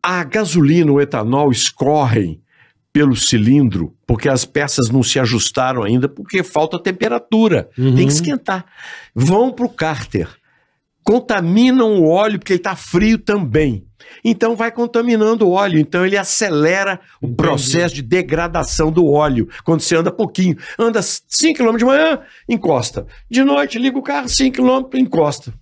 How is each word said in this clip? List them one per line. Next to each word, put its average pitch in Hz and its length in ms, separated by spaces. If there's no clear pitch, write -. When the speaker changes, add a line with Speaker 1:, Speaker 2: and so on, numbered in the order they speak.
Speaker 1:
A 180 220
gasolina, 160 640
o 143 80
etanol 139 520
escorrem 117 880
pelo 147 200
cilindro, 110 800
porque 113 220
as 127 160
peças 139 440
não 127 140
se - 160
ajustaram 127 640
ainda, 123 240
porque 104 340
falta 156 400
temperatura. 220 960
Speaker 2:
Uhum. 127 160
Speaker 1:
Tem 135 140
que 143 60
esquentar. 175 500
Vão 190 380
pro 247 160
cárter. 123 600
Contaminam 220 960
o 156 80
óleo, 196 320
porque - 140
ele 175 60
tá 190 140
frio 208 460
também. 147 640
Então 226 320
vai 226 160
contaminando 233 760
o 180 60
óleo. 190 260
Então 175 280
ele 196 120
acelera 185 840
o - 40
Speaker 2:
Entendi. 120 100
Speaker 1:
processo 151 600
de 143 60
degradação 165 880
do 170 200
óleo. 143 380
Quando 165 160
você - 160
anda 170 120
pouquinho. 180 460
Anda 226 240
cinco - 540
quilômetros 226 220
de 247 180
manhã, 320 220
encosta. 151 580
De 247 140
noite, 277 340
liga 254 220
o - 20
carro, 269 280
cinco 262 260
quilômetros, 254 460
encosta. 147 600